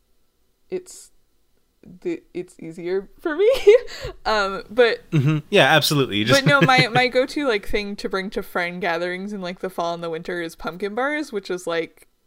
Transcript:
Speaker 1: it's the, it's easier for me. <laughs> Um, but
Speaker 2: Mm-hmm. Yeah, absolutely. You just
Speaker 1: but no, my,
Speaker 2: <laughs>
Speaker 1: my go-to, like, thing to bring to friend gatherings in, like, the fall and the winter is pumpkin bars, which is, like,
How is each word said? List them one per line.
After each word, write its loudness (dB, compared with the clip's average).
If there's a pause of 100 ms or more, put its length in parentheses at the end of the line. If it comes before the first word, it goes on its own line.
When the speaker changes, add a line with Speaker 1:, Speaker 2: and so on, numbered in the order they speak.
(720)
Speaker 1:
it's -12 (920)
the, -6 (100)
it's -12
easier -6 (100)
for -4
me. 4
<laughs> -2 (640)
Um, -2
but 2 (100)
Speaker 2:
Mm-hmm. 2 (120)
Yeah, 6
absolutely. 2
You 2
just 4
Speaker 1:
but 4
no, 6
my, 6
Speaker 2:
<laughs> -6
Speaker 1:
my 2
go-to, -2
like, -2
thing -4
to -8
bring -6
to -6
friend -4
gatherings -4
in, -10
like, -8
the -6
fall -4
and -10
the -6
winter -6
is -8
pumpkin -8
bars, -4
which -8
is, -6
like, -6 (200)